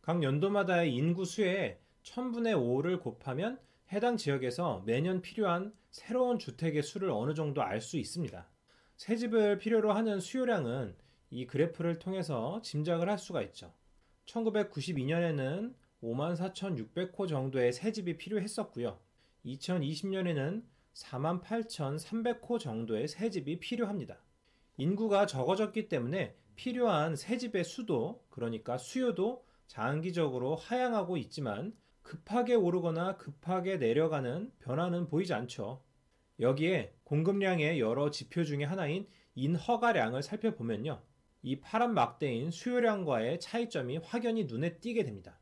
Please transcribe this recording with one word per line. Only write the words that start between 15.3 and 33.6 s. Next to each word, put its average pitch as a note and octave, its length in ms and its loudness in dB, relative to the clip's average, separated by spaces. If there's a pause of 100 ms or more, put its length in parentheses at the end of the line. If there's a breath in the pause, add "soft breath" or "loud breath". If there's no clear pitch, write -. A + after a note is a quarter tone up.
오만 C#3 340 -2
사천육백 F3+ 840 -4
호 G3 80 0
정도의 C3 460 2
새 G#3 200 -2
집이 F3+ 240 -4
필요했었고요. G3 840 -4 (460 soft breath)
이천이십 D#3 640 -2
년에는 F3+ 560 0 (300 soft breath)
사만 D#3+ 460 -4
팔천삼백 A3 1080 -4
호 A#3 100 0
정도의 A2+ 480 -2
새 G#3 240 -4
집이 E3+ 300 -4
필요합니다. G#3 560 -4 (600 soft breath)
인구가 G3+ 500 4
적어졌기 F#3+ 640 0
때문에 C#3+ 460 0 (220 soft breath)
필요한 G3 600 2
새 G#3+ 200 -4
집의 A3 280 0
수도, C3+ 640 -2
그러니까 A#2 480 -4
수요도 A#3 680 0 (220 soft breath)
장기적으로 D3 920 0
하향하고 A3 600 0
있지만 C#3 580 -4 (280 soft breath)
급하게 A#3+ 520 -2
오르거나 F3 600 2
급하게 F3+ 600 -4